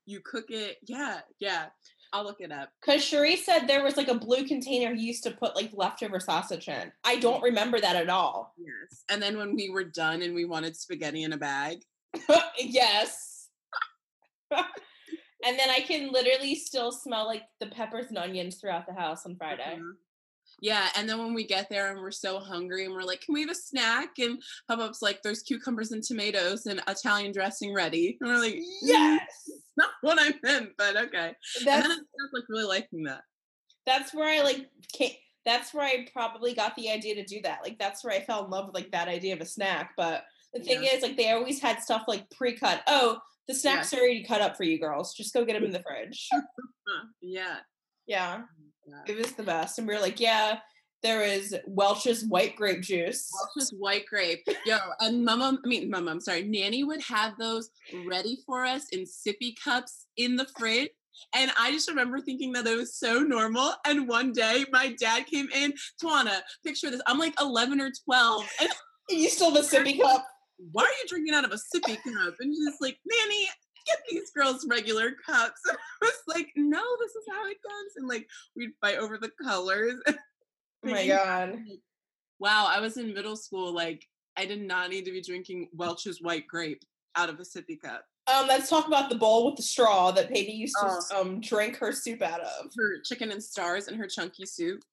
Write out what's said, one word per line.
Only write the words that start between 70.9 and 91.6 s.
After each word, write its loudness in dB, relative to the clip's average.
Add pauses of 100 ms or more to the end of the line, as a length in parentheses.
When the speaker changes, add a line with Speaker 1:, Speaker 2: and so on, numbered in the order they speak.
Speaker 1:
you -8
drinking -2
out 4
of -2
a -4
sippy -2
cup?" -2
And -2
she's -2
like, -4
"Nanny, 0 (380)
get 2 (100)
these -6
girls 0
regular 0 (140)
cups." 0
<laughs> 2
And 0 (240)
I 4
was 0 (120)
like, -4
"No, 2 (180)
this -4
is -12
how -6
it -10
goes." -12
And, -8
like, -6 (280)
we'd -8
fight 2
over -4
the -8 (100)
colors. -2
<laughs> 4 (720)
Speaker 2:
Oh -4
my -2
Speaker 1:
Thinking, 4
Speaker 2:
God. 2 (200)
Speaker 1:
like, -18 (600)
wow, 4
I 2
was -2
in -4
middle -6
school. -6
Like, -4 (300)
I -4
did -6
not -4
need -6
to -8
be -6
drinking -10
Welch's -6
white -4
grape -8 (320)
out 2
of -10
a -16
sippy -14
cup. -12 (220)
Speaker 2:
Um, 4
let's 4
talk 6
about 4
the -2
bowl 6
with 0
the -8
straw 6
that 4
Peggy -2
used -6
to, 2 (140)
Speaker 1:
Oh. 2
Speaker 2:
um, -4
drink 0